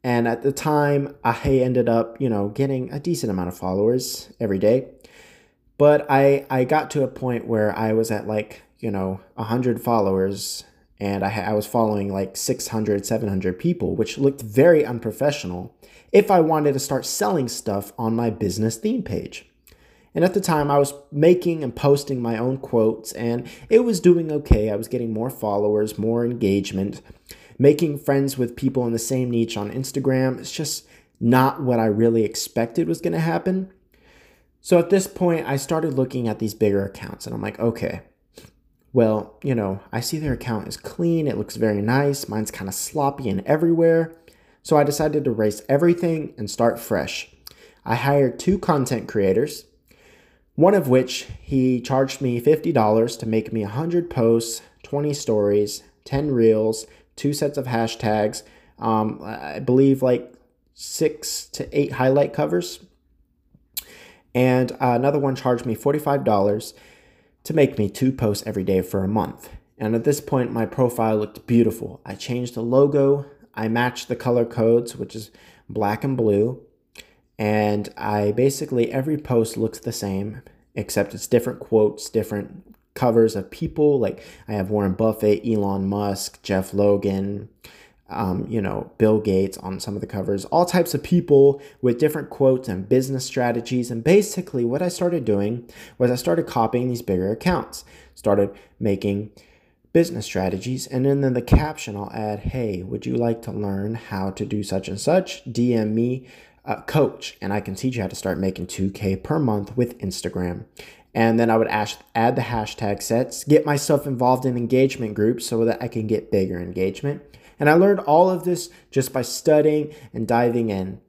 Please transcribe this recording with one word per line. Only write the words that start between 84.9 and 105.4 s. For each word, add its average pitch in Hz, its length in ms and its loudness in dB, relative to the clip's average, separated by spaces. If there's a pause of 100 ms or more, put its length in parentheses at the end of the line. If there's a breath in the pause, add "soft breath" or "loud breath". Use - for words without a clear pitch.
Buffett, 107 520 2
Elon 98 440 -2
Musk, 101 540 -4
Jeff 95 300 -2
Logan, 101 760 0 (600 loud breath)
um, 95 400 -4
you 113 120 -4
know, - 380 -6
Bill 107 200 6
Gates 98 400 0
on 95 220 -10
some 101 140 -8
of 101 80 -8
the - 40 -8
covers, 98 400 -4
all 175 200 2
types 175 260 0
of 139 100 -4
people 139 600 6 (180 loud breath)
with 120 180 2
different 151 300 0
quotes 131 400 2
and 95 200 -6
business 131 360 0
strategies. 120 680 -2
And 117 140 -6
basically 180 600 2
what 131 160 -2
I 180 60 0
started 175 360 -2
doing 110 420 -2 (300 loud breath)
was 123 140 2
I 123 60 0
started 165 300 0
copying 120 420 0
these 120 120 -4
bigger 95 320 0
accounts, - 540 -4 (280 soft breath)
started 101 360 2 (280 loud breath)
making 101 520 -2 (640 soft breath)
business 165 320 2
strategies. 98 600 -4
And 127 200 -2
then 139 180 2
in 131 80 2
the 120 80 0
caption, 147 560 0
I'll 101 160 -8
add, 107 280 -4
"Hey, 104 420 -6
would 117 240 -8
you 127 80 -4
like 117 280 0
to - 80 -10
learn 101 440 -6
how 98 380 -6
to 104 120 -8
do 107 180 -4
such 95 260 -4
and 101 120 -8
such? 175 500 -2